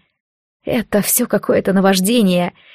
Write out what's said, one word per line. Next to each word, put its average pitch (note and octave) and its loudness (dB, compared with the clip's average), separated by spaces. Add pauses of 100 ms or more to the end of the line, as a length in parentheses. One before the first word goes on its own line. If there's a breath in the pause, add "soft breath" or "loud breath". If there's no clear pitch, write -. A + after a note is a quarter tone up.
(640)
Это G#3+ -2
все - -2
какое-то G3+ 0
наваждение. F#3+ 2 (220 soft breath)